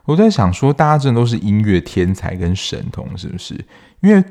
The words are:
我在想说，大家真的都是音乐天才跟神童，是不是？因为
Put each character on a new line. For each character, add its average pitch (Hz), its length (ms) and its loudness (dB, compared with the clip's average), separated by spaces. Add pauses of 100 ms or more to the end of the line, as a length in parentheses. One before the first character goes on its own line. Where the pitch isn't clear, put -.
我 147 100 -2
在 208 160 4
想 104 220 2
说， 135 220 0
大 156 120 0
家 151 120 2
真 135 160 0
的 117 80 2
都 120 40 4
是 117 120 0
音 104 260 0
乐 101 160 2
天 90 340 0
才 92 220 -6
跟 90 180 -2
神 - 380 -8
童， - 160 -12 (100)
是 - 120 -12
不 - 80 -10
是？ - 280 -14 (360)
因 202 120 6
为 196 180 6